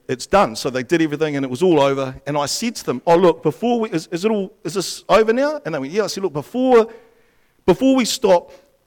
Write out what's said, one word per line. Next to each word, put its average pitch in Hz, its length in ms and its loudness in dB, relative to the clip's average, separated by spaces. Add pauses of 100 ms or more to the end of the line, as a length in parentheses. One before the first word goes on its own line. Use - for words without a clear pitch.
it's 127 180 -8
done." 160 300 0
So 139 140 -6
they 127 120 -6
did 165 180 0
everything 147 360 -2
and 139 80 -2
it 131 40 -8
was 123 140 -4
all 170 180 4
over. 135 460 -2
And 147 100 -4
I 143 100 -2
said 226 300 -6
to - 80 -14
them, 127 220 -4
"Oh, 170 100 4
look, 170 280 4
before 233 340 0
we, 220 120 -4
is, 170 180 -6
is 175 160 -8
it 226 80 2
all, 202 200 -4 (120)
is 165 100 -8
this - 340 -8
over 220 240 4
now?" 285 320 -2
And 160 80 -6
they 151 60 -4
went, 135 140 -8
"Yeah." 208 100 -2
I 180 60 -2
said, 196 160 -8
"Look, 156 80 -2
before, 226 600 2 (720)
before 262 300 4
we 254 100 2
stop, 185 460 0 (360)